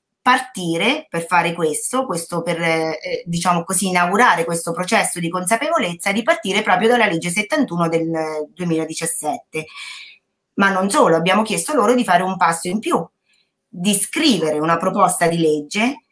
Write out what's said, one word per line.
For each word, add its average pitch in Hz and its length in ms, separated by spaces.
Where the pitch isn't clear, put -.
partire 240 880
per 170 160
fare 175 280
questo, 165 520
questo 170 380
per, 165 180
eh, 160 680
diciamo 170 360
così, 190 260
inaugurare 180 560
questo 170 280
processo 180 480
di 170 80
consapevolezza, 196 840
di 220 140
partire 208 380
proprio 208 260
dalla 233 180
legge 170 240
settantuno 175 580
del, 165 240
eh, 156 400
duemiladiciassette. 160 1120
Ma 196 160
non 190 200
solo, 220 240
abbiamo 185 280
chiesto - 320
loro 233 200
di 247 80
fare 175 220
un 185 120
passo 170 300
in 196 140
più, 294 200
di 185 260
scrivere 196 640
una 165 200
proposta 175 500
di 170 100
legge 160 600